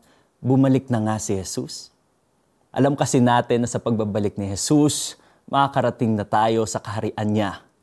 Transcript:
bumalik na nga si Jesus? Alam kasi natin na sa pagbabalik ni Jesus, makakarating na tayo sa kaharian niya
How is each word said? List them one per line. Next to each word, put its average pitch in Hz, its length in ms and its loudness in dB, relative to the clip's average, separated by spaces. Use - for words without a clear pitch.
bumalik 131 500 2
na 117 140 0
nga 107 160 -2
si 104 180 -4
Jesus? - 540 -10
Alam 139 240 2
kasi 139 240 0
natin 120 480 2
na - 20 -4
sa - 140 -6
pagbabalik 107 560 -2
ni 101 160 -4
Jesus, - 640 0
makakarating 127 640 0
na 104 100 -2
tayo 113 400 2
sa 107 140 -6
kaharian 107 500 -6
niya 104 220 0